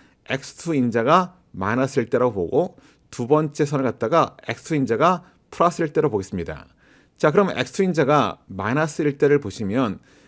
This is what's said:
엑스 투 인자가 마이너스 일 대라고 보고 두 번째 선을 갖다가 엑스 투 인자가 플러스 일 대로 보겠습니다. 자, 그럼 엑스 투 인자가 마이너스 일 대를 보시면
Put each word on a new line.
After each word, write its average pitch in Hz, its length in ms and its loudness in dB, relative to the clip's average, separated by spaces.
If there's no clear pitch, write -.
엑스 135 240 -8
투 165 200 -6
인자가 131 600 2
마이너스 120 500 -2
일 113 80 -4
대라고 123 240 2
보고 104 440 -2
두 120 160 -6
번째 151 400 2
선을 139 180 -2
갖다가 120 540 0
엑스 - 160 -8
투 165 120 -4
인자가 143 480 0
플러스 170 320 0
일 151 100 -4
대로 151 180 0
보겠습니다. 92 560 -6
자, 156 140 2
그럼 185 240 4
엑스 - 180 -4
투 196 120 0
인자가 147 640 2
마이너스 131 560 -2
일 143 160 -2
대를 147 200 4
보시면 107 640 -4